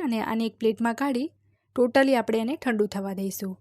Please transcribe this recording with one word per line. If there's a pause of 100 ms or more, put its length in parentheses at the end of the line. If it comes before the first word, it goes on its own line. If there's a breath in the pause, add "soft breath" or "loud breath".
અને
આને
એક
પ્લેટમાં
કાઢી (440)
totally
આપણે
એને
ઠંડુ
થવા
દઈશું.